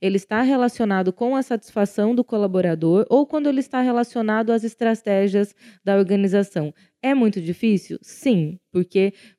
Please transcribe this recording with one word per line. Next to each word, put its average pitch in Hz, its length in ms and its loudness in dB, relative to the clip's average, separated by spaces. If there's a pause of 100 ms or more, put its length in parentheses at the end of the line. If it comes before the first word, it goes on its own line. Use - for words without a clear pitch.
ele 196 140 0
está 214 260 -2
relacionado 233 680 0
com 240 260 -4
a 269 60 -2
satisfação 214 720 -4
do 247 80 0
colaborador 185 840 0
ou 285 180 2
quando 294 220 -4
ele 269 120 -2
está 254 200 -4
relacionado 233 680 -2
às 226 120 0
estratégias 202 920 -2 (280)
da 196 140 4
organização. 196 760 0 (260)
É 269 140 0
muito 214 260 2
difícil? 196 600 -2
Sim, 180 560 -2 (120)
porque 190 440 0 (240)